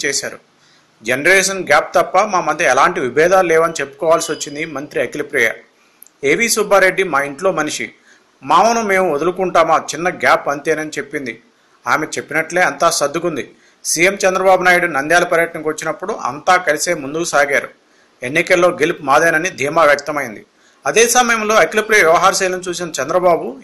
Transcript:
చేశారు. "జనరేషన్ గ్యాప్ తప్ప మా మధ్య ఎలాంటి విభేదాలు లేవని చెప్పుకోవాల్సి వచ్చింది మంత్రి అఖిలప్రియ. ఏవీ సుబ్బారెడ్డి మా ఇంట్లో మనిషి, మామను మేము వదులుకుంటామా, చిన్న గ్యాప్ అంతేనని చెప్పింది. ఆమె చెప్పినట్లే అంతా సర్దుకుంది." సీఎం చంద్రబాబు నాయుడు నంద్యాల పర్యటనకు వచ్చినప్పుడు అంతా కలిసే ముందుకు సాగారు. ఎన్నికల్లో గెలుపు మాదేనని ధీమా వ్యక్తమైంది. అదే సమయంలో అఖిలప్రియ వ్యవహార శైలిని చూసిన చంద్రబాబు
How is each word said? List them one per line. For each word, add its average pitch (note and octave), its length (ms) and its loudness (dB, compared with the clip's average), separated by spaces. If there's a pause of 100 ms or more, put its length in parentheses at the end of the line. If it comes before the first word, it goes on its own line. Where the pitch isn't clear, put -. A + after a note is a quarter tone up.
చేశారు. C3+ 340 -6 (640)
"జనరేషన్ F3+ 640 0
గ్యాప్ - 280 2
తప్ప F3 240 2
మా G3 220 0
మధ్య D#3 240 -2
ఎలాంటి D#3 360 2
విభేదాలు E3 480 2
లేవని E3 240 2
చెప్పుకోవాల్సి D#3+ 600 -2
వచ్చింది D3 320 -8
మంత్రి D3+ 380 -6
అఖిలప్రియ. B2+ 480 -2 (720)
ఏవీ F3 240 0
సుబ్బారెడ్డి F#3+ 540 2
మా D3 200 0
ఇంట్లో C#3+ 300 -4
మనిషి, D3+ 380 -6 (520)
మామను G3+ 400 2
మేము F#3+ 320 0
వదులుకుంటామా, F3 600 0 (180)
చిన్న E3+ 140 -4
గ్యాప్ D#3 400 0
అంతేనని D3+ 420 -4
చెప్పింది. C#3 520 -10 (440)
ఆమె C#3+ 200 -2
చెప్పినట్లే D#3 560 -4
అంతా D#3+ 280 0
సర్దుకుంది." D3 640 -4 (300)
సీఎం F#3+ 340 0 (100)
చంద్రబాబు F#3 340 2
నాయుడు F3 240 4
నంద్యాల D#3+ 380 0
పర్యటనకు E3 440 -2
వచ్చినప్పుడు D#3 440 -6
అంతా C#3+ 440 0
కలిసే E3+ 380 -2
ముందుకు D3+ 300 -8
సాగారు. C#3+ 440 0 (540)
ఎన్నికల్లో E3+ 460 2
గెలుపు E3 340 -2
మాదేనని D#3+ 480 2
ధీమా D3+ 340 0
వ్యక్తమైంది. C#3 640 -2 (400)
అదే G#3 220 2
సమయంలో A#3 460 2
అఖిలప్రియ G#3+ 480 2
వ్యవహార E3+ 300 4
శైలిని F#3 360 -4
చూసిన F3 240 -8 (100)
చంద్రబాబు F3 600 0